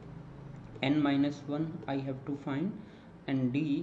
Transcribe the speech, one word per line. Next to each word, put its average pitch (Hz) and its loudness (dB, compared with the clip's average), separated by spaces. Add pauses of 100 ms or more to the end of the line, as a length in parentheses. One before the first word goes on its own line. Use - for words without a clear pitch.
(880)
N 151 6
minus 143 4 (140)
one 156 0 (240)
I 139 2 (120)
have 131 -2
to 143 -2 (120)
find, 151 0 (540)
and 131 4
D 151 4 (200)